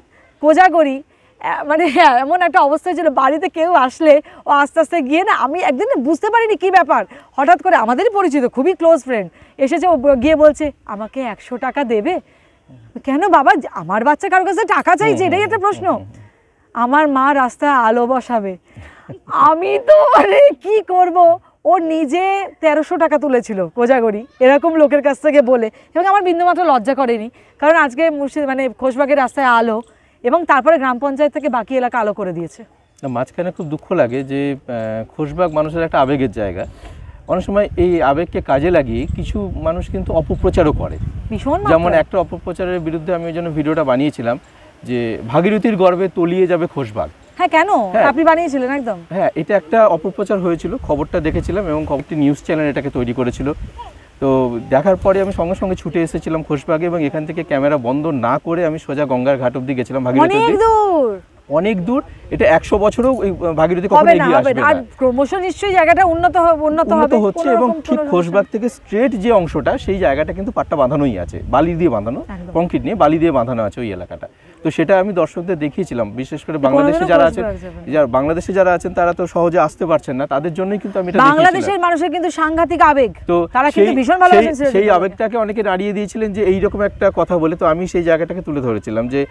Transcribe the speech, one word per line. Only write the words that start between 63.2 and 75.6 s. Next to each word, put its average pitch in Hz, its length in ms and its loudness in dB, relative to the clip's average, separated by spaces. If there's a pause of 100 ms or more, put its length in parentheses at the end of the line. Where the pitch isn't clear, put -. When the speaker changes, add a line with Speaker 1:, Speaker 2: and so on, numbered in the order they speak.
Speaker 2:
এই 196 80 -2
ভাগীরথী 170 560 -2
কখনো 254 120 4
Speaker 1:
হবে 330 160 6
না, 302 80 2
Speaker 2:
এগিয়ে 262 140 2
Speaker 1:
হবে 262 120 2
Speaker 2:
আসবে 262 120 0
Speaker 1:
না। 277 60 2
আর 311 80 4
Speaker 2:
না। 262 80 -4 (140)
Speaker 1:
ক্রমশ 262 360 0
নিশ্চয়ই 370 400 -2
জায়গাটা 320 320 4
উন্নত 339 320 0
হবে, 330 280 4
উন্নত 311 260 0
Speaker 2:
উন্নত 302 220 2
Speaker 1:
হবে। 240 40 6
Speaker 2:
হচ্ছে 208 260 0
Speaker 1:
কোনো 254 140 2
Speaker 2:
এবং 240 120 2
Speaker 1:
রকম 220 120 -4
Speaker 2:
ঠিক 254 180 -2
Speaker 1:
কোনো 285 120 -4
Speaker 2:
খোশবাগ 175 240 0
Speaker 1:
রকম 196 160 0
Speaker 2:
থেকে 226 180 -4
স্ট্রেট 226 420 -2
যে 226 200 -2
অংশটা, 175 460 0
সেই 196 220 -6
জায়গাটা 156 340 -2
কিন্তু 196 180 -8
পাট্টা - 240 -6
বাঁধানোই 139 440 0
আছে, 85 300 -10
বালি 156 260 0
দিয়ে 160 140 0
বাঁধানো, 117 400 -4
Speaker 1:
একদম। 175 240 -14
Speaker 2:
কংক্রিট 170 280 -2
নিয়ে 151 140 -6
বালি 160 220 2
দিয়ে 165 140 2
বাঁধানো 127 320 -2
আছে 104 160 -8
ওই 117 120 -6
এলাকাটা। 90 360 -12 (360)
তো 160 80 -2
সেটা 170 280 2
আমি 196 140 -2
দর্শকদের 175 460 -4
দেখিয়েছিলাম, 135 520 -6